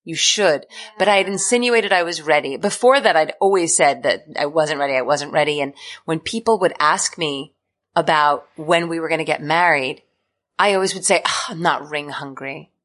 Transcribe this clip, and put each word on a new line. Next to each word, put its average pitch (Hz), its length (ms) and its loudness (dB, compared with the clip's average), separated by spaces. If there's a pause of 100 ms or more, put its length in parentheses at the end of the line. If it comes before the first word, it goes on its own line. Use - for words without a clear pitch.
"You 165 120 -10
should," 165 500 0 (340)
but 185 80 4
I 202 100 4
had 190 120 0
insinuated 226 640 0
I 180 100 4
was 165 180 -6
ready. 147 360 0
Before 240 420 4
that, 208 160 2
I'd 156 240 2
always 190 380 2
said 139 260 2
that 110 220 -2 (120)
I 147 100 -2
wasn't 151 340 -2
ready, 139 140 -2
I 127 80 0
wasn't 143 280 -2
ready. 147 300 0
And 139 120 -4 (300)
when 160 160 -4
people 226 400 -2
would 180 220 2
ask 160 360 0
me 147 360 -6 (420)
about 156 500 2 (120)
when 170 320 0
we 165 100 -4
were 160 100 -6
gonna 160 140 -2
get 151 200 -2
married, 151 580 0 (580)
I 196 140 4
always 190 220 0
would 190 100 -8
say, 180 200 2
"Ah, - 240 -4
I'm 170 120 -10
not 151 280 -2
ring 147 200 -8
hungry. 139 600 -12 (140)